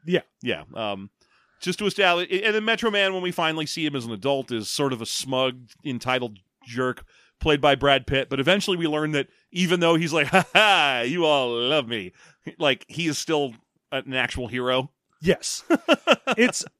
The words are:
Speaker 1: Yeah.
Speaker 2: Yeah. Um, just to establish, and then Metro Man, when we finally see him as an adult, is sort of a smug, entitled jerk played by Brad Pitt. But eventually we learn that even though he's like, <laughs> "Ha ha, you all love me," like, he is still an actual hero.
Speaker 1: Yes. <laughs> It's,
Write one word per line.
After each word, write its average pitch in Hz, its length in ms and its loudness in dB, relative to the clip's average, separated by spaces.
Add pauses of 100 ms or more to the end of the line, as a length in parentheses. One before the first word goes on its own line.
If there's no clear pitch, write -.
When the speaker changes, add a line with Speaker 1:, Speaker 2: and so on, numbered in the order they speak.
Speaker 1:
Yeah. 170 160 0 (220)
Speaker 2:
Yeah. 98 220 -4 (100)
Um, 101 340 -6 (520)
just 175 180 -4
to 208 80 -4
establish, 180 440 2
and 208 240 0
then 214 100 -2
Metro 226 260 0
Man, 196 240 0
when 185 80 -4
we 180 100 -2
finally 160 320 -2
see 151 220 -6
him 143 100 -4
as 123 80 -6
an 117 80 -8
adult, 127 400 -2
is 110 160 -4
sort 139 240 -2
of 117 80 -6
a 113 60 -8
smug, 127 640 -4 (140)
entitled 123 540 -4 (280)
jerk 123 380 -4 (360)
played 151 200 2
by 143 140 6
Brad 135 320 2
Pitt. 135 220 -2
But 135 120 -2
eventually 185 360 2
we 165 120 -2
learn 151 240 -2
that 139 160 -2 (240)
even 180 280 0
though 170 140 6
he's 160 180 0
like, 156 140 2
<laughs> - 20 -8
"Ha 180 260 4
ha, 175 520 4
you 170 180 0
all 143 260 4
love 120 380 0
me," 104 240 -6 (460)
like, 139 300 0
he 170 180 -6
is 151 120 -2
still 143 360 -2 (380)
an 139 220 -8
actual 123 340 -4
hero. 127 420 -2 (320)
Speaker 1:
Yes. - 460 -2
<laughs> 330 60 4 (600)
It's, 233 260 2 (180)